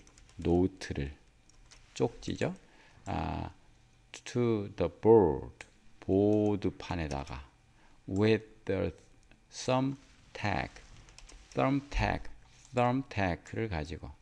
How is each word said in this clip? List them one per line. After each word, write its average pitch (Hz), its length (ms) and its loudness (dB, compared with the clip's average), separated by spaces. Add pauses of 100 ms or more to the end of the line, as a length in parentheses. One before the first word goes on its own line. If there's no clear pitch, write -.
(360)
노트를, 85 760 0 (800)
쪽지죠. - 600 -4 (520)
아, 82 440 -6 (760)
to 113 520 -2
the 85 140 -2 (100)
board, 80 640 6 (360)
보드판에다가 92 1400 0 (640)
with 107 380 2 (220)
the 92 260 -2 (580)
thumbtack, - 1200 -4 (800)
thumbtack, 135 800 -2 (420)
thumbtack를 113 920 0
가지고, 78 400 -6 (120)